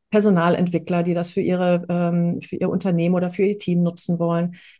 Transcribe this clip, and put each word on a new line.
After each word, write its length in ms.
Personalentwickler, 920
die 100
das 180
für 100
ihre, 480
ähm, 520
für 140
ihr 140
Unternehmen 460
oder 140
für 160
ihr 140
Team 240
nutzen 360
wollen. 360